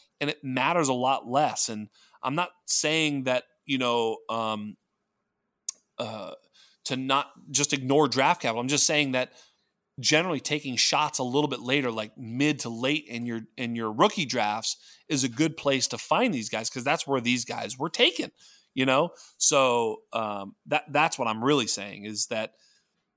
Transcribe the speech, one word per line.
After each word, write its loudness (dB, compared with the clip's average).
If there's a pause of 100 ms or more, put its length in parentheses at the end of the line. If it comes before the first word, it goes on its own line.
(200)
and 0
it -6
matters 2
a 2
lot 0
less. 0
And -8 (340)
I'm -2
not -2 (160)
saying 2
that, 0 (200)
you -2
know, 2 (100)
um, -4 (1200)
uh, -8 (520)
to -4
not 0 (200)
just 2
ignore 4
draft 2
capital. 0
I'm -4
just 2
saying 2
that -2 (680)
generally 2
taking -4
shots 0
a 0
little 2
bit -6
later, 0
like, -6
mid -2
to -6
late -4
in -8
your, -6 (140)
in -6
your -4
rookie 2
drafts, -2 (320)
is 0
a 0
good 0
place 0
to -6
find 0
these -4
guys, -4
'cause -8
that's 0
where 2
these 0
guys -8
were -4
taken, 0 (420)
you 0
know? 4 (260)
So, 2 (100)
um, -6 (100)
that, 0
that's 2
what 0
I'm -2
really 2
saying, -6
is -4
that -6 (640)